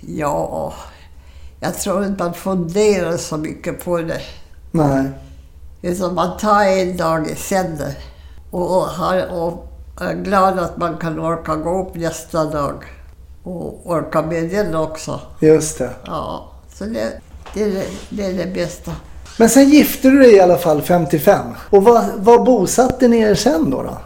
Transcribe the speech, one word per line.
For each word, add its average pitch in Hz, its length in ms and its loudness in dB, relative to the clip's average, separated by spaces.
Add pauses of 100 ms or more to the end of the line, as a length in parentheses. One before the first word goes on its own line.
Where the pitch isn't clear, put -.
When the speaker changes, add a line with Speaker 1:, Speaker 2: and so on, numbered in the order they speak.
Speaker 1:
Ja, - 720 -6 (880)
jag 175 180 -6
tror 196 260 -4
inte 196 200 -4
man 170 100 -4
funderar 185 800 0
så 170 200 -6
mycket 170 480 -8
på 175 140 -2
det. 160 220 -6 (500)
Speaker 2:
Nej. 139 400 0 (720)
Speaker 1:
Utan 180 320 -4
man 175 240 -2
tar 208 260 2
en 190 320 0
dag 160 340 -2
i 151 40 -8
sänder 160 600 -4 (560)
och, 180 260 -2
och, 185 100 2
har, 175 400 -2
och 175 380 -8 (360)
är 180 140 -6
glad 185 440 0
att 175 180 -6
man 170 220 -4
kan 160 200 -6
orka 160 380 -4
gå 170 260 -4
upp 185 120 -10
nästa 165 500 -4
dag 147 400 -6 (580)
och 170 480 -12
orka 156 320 -2
med 165 280 -4
den 190 240 -2
också. 156 460 -6 (200)
Speaker 2:
Just 156 380 4
det. 123 120 -6 (160)
Speaker 1:
Ja, - 460 -10 (220)
så - 100 -12
det, 226 360 -8 (340)
det 202 80 -2
är 214 60 0
det, 190 180 -4 (240)
det 202 140 -6
är 185 80 -4
det 185 220 -6
bästa. 175 380 -8 (460)
Speaker 2:
Men 226 100 6
sen 269 200 8
gifte 269 420 6
du 277 80 6
dig 247 160 10
i 196 60 10
alla 180 180 6
fall 151 240 0
femtiofem. 156 720 2 (160)
Och 196 140 6
var, 226 200 6 (140)
var 233 200 6
bosatte 247 680 2
ni 233 100 4
er 214 160 4
sen 285 360 2
då, 127 120 -4
då? - 240 -8